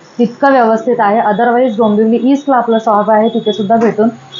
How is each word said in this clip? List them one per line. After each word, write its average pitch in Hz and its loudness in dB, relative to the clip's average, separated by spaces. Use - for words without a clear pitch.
तितकं 240 0
व्यवस्थित 233 0
आहे. 214 0
Otherwise 233 0
डोंबिवली 220 0
ईस्टला 269 0
आपलं 233 0
शॉप 208 0
आहे, 220 2
तिथे 226 -4
सुद्धा 208 -2
भेटून 220 0